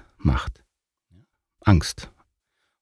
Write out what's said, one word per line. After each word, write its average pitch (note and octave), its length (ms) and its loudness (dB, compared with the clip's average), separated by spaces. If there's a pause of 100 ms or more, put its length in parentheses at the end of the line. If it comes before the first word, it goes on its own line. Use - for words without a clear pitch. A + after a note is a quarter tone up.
(180)
macht. - 460 -4 (960)
Angst. - 500 0 (720)